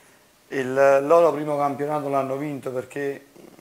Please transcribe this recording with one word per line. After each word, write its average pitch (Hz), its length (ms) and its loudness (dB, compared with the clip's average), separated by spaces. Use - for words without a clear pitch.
il 131 240 -4
loro 165 280 6
primo 147 240 -4
campionato 143 500 -4
l'hanno 135 300 -2
vinto 139 340 -8
perché 139 540 -8